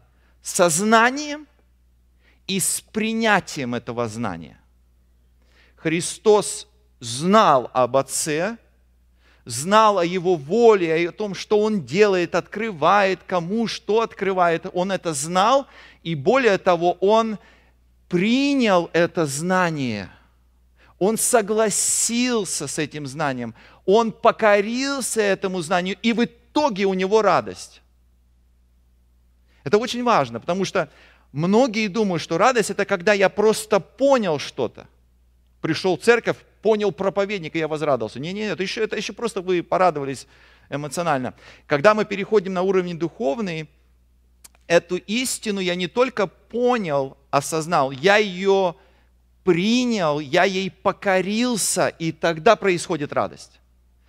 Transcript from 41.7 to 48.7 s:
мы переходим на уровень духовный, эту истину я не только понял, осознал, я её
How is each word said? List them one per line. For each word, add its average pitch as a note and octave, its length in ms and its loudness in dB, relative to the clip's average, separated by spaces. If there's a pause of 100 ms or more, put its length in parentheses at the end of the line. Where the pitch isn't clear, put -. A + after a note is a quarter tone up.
мы G#3 100 0
переходим F#3+ 480 -2
на F3+ 80 -2
уровень F3+ 380 -2
духовный, F3+ 680 -6 (1000)
эту F3 280 2
истину G#3 640 -4
я F3 160 -2
не F3+ 120 -4
только A#3+ 400 -2
понял, F#3+ 920 -2 (120)
осознал, D3+ 600 -2
я E3+ 260 2
её G3 600 0 (680)